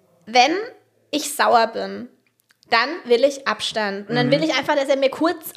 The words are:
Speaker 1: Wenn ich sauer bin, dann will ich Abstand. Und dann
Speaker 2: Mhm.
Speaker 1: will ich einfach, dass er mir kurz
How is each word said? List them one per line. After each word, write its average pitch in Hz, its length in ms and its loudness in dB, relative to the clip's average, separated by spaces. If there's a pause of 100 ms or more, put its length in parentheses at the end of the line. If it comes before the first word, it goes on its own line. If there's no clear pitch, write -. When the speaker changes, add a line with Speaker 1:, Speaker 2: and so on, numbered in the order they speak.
(260)
Speaker 1:
Wenn 254 260 4 (580)
ich - 240 -4
sauer 226 340 4
bin, 202 400 -10 (600)
dann 240 180 2 (160)
will 240 200 2
ich 277 240 0
Abstand. 208 640 -4
Und 240 60 -4
dann 247 100 0
Speaker 2:
Mhm. - 60 0
Speaker 1:
will 285 120 2
ich 302 100 0
einfach, 277 200 -2
dass 277 140 -2
er 277 80 2
mir 269 140 2
kurz 330 460 -4